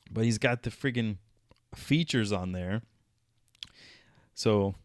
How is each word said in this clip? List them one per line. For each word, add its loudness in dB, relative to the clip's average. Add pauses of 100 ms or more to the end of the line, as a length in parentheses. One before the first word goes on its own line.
(120)
but 0
he's 2
got 0
the -4
freaking -2 (580)
features 0
on -2
there. -4 (1500)
So 2